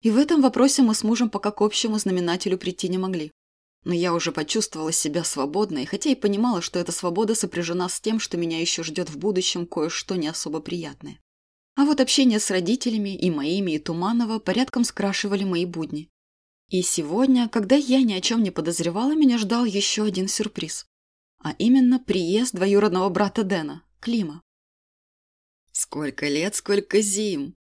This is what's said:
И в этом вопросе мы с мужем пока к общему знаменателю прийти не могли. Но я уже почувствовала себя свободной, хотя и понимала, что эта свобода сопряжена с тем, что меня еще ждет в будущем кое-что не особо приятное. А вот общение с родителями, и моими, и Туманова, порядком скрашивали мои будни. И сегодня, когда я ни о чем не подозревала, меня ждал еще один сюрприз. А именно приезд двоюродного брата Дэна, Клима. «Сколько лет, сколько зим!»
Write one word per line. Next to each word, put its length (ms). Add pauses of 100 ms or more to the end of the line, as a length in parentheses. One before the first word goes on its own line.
И 80
в 80
этом 240
вопросе 400
мы 140
с 80
мужем 260
пока 220
к 100
общему 380
знаменателю 580
прийти 320
не 80
могли. 340 (520)
Но 100
я 200
уже 180
почувствовала 600
себя 320
свободной, 600
хотя 240
и 60
понимала, 460
что 180
эта 120
свобода 440
сопряжена 540
с 100
тем, 200
что 180
меня 220
еще 240
ждет 260
в 80
будущем 500
кое-что 480
не 140
особо 300
приятное. 600 (560)
А 100
вот 140
общение 400
с 100
родителями, 680
и 140
моими, 440
и 60
Туманова, 600
порядком 440
скрашивали 600
мои 220
будни. 440 (600)
И 120
сегодня, 680
когда 260
я 260
ни 120
о 80
чем 200
не 100
подозревала, 640
меня 240
ждал 280
еще 400
один 220
сюрприз. 600 (560)
А 160
именно 400
приезд 560
двоюродного 540
брата 340
Дэна, 400 (160)
Клима. 420 (1300)
«Сколько 560
лет, 260
сколько 460
зим!» 640